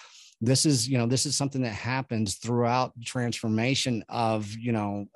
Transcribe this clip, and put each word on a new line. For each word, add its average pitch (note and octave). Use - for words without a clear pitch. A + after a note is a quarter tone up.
This C3
is, C3
you C3+
know, A#2+
this C3
is C#3
something C#3
that A2+
happens A#2
throughout A#2+
transformation A#2
of, A2
you A#2
know, G2+